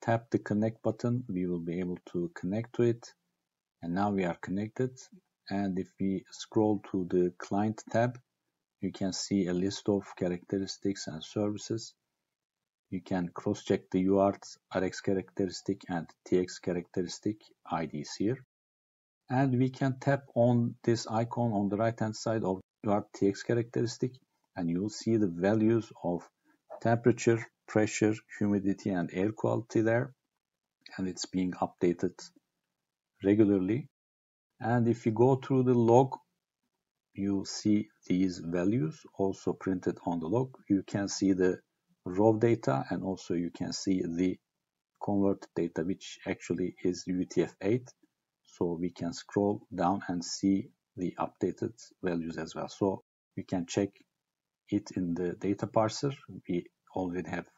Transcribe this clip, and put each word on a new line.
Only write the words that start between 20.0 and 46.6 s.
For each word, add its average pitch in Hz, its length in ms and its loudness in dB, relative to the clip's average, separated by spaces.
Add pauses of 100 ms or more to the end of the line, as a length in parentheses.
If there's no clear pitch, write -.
on 120 400 4 (100)
this 113 200 2
icon 120 460 -2
on 101 160 0
the 98 80 0
right-hand 110 400 0
side 110 300 -2
of 92 160 -2 (240)
U 107 60 2
A - 20 4
R 104 200 0
T - 120 0
T - 20 6
X - 160 0
characteristic, 120 720 -2 (420)
and 85 140 -2
you 87 120 0
will 107 80 -2
see 113 280 0
the 104 100 4
values 107 640 2 (100)
of 87 240 -2 (560)
temperature, 117 640 2 (220)
pressure, 107 480 2 (240)
humidity, 101 520 0
and 87 200 -2
air 101 220 0
quality 113 480 0
there. 117 320 2 (840)
And 95 120 -4
it's - 160 -8
being 92 260 -2 (100)
updated 87 520 0 (1080)
regularly. 101 680 4 (720)
And 117 260 2
if 117 180 0
you 117 60 4
go 123 240 6
through 131 280 0
the 127 100 4
log, 120 420 6 (1000)
you 98 320 0
see 107 440 0 (180)
these 92 300 2
values 92 640 0 (160)
also 95 340 0
printed 90 540 -2
on 85 160 -2
the 80 60 -6
log. 127 280 0 (140)
You 98 180 4
can 101 220 -2
see 98 240 2
the 92 260 4 (460)
raw 98 260 4
data, 117 580 2
and 90 140 -4
also 92 300 -6
you 87 200 -2
can - 200 -8
see 92 300 0
the 87 340 0 (640)
convert 98 500 2
data, 85 300 0
which - 420 -6
actually 90 560 -4